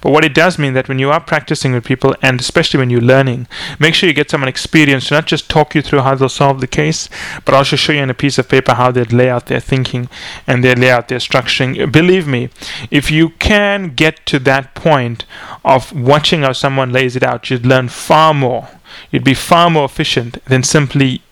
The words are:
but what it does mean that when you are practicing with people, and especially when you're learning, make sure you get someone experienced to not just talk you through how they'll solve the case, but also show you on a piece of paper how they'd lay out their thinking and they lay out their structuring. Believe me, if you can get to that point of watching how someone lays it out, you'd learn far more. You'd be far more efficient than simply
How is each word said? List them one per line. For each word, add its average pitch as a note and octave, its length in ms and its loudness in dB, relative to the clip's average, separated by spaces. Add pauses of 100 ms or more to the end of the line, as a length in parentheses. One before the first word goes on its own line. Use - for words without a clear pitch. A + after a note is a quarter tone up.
but B2+ 120 0
what D#3 120 4
it D3+ 80 0
does D#3+ 280 2
mean C3+ 140 -2
that C3 140 -2
when C3 120 -4
you C3+ 100 0
are D#3 80 2
practicing D3+ 540 -4
with A#2+ 120 -2
people, C3 380 0
and B2+ 160 2
especially D#3 400 0
when B2+ 100 0
you're A#2+ 120 0
learning, B2+ 480 2 (320)
make D#3 160 2
sure F#3+ 120 2
you D3+ 60 0
get C#3+ 160 -2
someone C#3 180 -2
experienced C#3 600 0
to D3 60 0
not D#3+ 120 0
just - 240 -4
talk - 240 0
you D3 80 0
through C#3+ 200 0
how C3+ 120 0
they'll C3 140 0
solve C3+ 320 0
the B2+ 80 -4
case, D3+ 400 -4 (360)
but - 80 0
also C#3 220 2
show D3 180 0
you D3 100 0
on C3+ 80 -2
a B2+ 40 -6
piece C#3 240 -2
of B2+ 100 -2
paper C3 260 2
how B2+ 180 2
they'd A#2+ 200 -2
lay B2 160 4
out B2 180 -4
their C3 120 -4
thinking B2+ 500 -4 (380)
and B2 160 0
they B2+ 140 4
lay B2+ 160 4
out A#2+ 160 0
their B2+ 100 -4
structuring. C3 720 -2
Believe F3 380 4
me, B2+ 200 -2 (440)
if C#3+ 180 0
you D#3+ 200 2
can G3+ 640 0
get D#3 300 0
to D3+ 120 -2
that C3+ 380 -2
point B2 480 0 (400)
of C3 280 2
watching D3 500 2
how C3+ 100 0
someone C3+ 400 -2
lays B2+ 240 0
it B2+ 80 0
out, B2 260 -4
you'd A#2+ 160 -2
learn C3 220 4
far D#3 460 2
more. B2+ 340 -2 (420)
You'd C3 140 -2
be C3+ 80 4
far E3+ 380 2
more D3+ 160 2
efficient B2+ 580 -6
than C3 180 2
simply C3+ 680 0